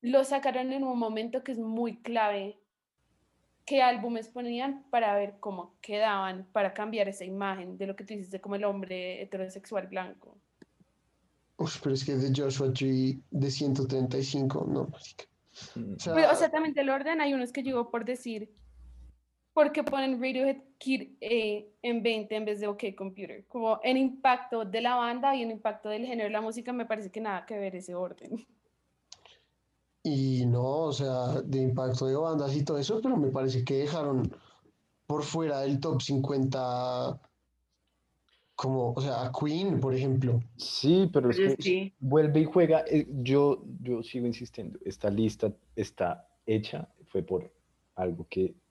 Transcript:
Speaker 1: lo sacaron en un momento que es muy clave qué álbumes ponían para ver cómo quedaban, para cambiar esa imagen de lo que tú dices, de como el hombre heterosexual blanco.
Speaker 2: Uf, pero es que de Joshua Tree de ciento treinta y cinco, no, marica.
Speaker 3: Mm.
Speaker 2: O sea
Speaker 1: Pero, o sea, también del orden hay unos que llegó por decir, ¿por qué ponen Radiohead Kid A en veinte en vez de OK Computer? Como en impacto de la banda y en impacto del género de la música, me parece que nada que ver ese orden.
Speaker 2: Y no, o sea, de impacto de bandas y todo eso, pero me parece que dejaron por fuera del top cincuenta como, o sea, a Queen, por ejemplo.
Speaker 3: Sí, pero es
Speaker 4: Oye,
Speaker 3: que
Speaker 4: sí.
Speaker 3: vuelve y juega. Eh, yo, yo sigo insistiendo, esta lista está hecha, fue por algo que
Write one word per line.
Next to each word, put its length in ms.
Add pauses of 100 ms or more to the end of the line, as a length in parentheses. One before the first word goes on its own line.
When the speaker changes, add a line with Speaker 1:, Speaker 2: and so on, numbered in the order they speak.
Speaker 1:
lo 220
sacaron 480
en 120
un 140
momento 440
que 100
es 60
muy 440
clave 560 (1080)
qué 160
álbumes 460
ponían 640
para 240
ver 260
cómo 400
quedaban, 720
para 220
cambiar 340
esa 160
imagen 540
de 80
lo 100
que 80
tú 100
dices, 160
de 100
como 160
el 80
hombre 580
heterosexual 640
blanco. 500 (1200)
Speaker 2:
Uf, 240
pero 120
es 100
que 120
de 180
Joshua 380
Tree 480 (100)
de 200
ciento 360
treinta 320
y 60
cinco, 440
no, 200
marica. 360 (520)
Speaker 3:
Mm. 180
Speaker 2:
O 40
sea 160
Speaker 1:
Pero, 180
o 20
sea, 160
también 240
del 140
orden 320
hay 140
unos 180
que 100
llegó 280
por 160
decir, 440 (1000)
¿por 200
qué 120
ponen 380
Radiohead 340 (220)
Kid 340 (100)
A 440 (160)
en 200
veinte 340
en 100
vez 140
de 60
OK 180 (120)
Computer? 500
Como 380
en 140
impacto 680
de 160
la 160
banda 400
y 60
en 80
impacto 400
del 160
género 220
de 40
la 80
música, 320
me 140
parece 260
que 80
nada 240
que 140
ver 180
ese 180
orden. 520 (1600)
Speaker 2:
Y 440
no, 180 (200)
o 80
sea, 500
de 180
impacto 460
de 100
bandas 400
y 80
todo 140
eso, 240
pero 160
me 120
parece 340
que 160
dejaron 540 (720)
por 180
fuera 360
del 180
top 220
cincuenta 1200 (1300)
como, 380
o 80
sea, 260
a 60
Queen, 480
por 140
ejemplo. 460 (160)
Speaker 3:
Sí, 560
pero 180
es 80
Speaker 4:
Oye, 180
Speaker 3:
que 60
Speaker 4:
sí. 360
Speaker 3:
vuelve 420
y 40
juega. 460
Eh, 200
yo, 520 (200)
yo 200
sigo 240
insistiendo, 580
esta 260
lista 420 (240)
está 500 (200)
hecha, 420 (180)
fue 160
por 300 (420)
algo 340
que 260 (160)